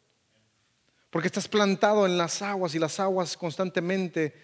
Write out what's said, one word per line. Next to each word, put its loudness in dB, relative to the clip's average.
Porque -2
estás -4
plantado 4
en 2
las -2
aguas -2
y -4
las -2
aguas -2
constantemente -2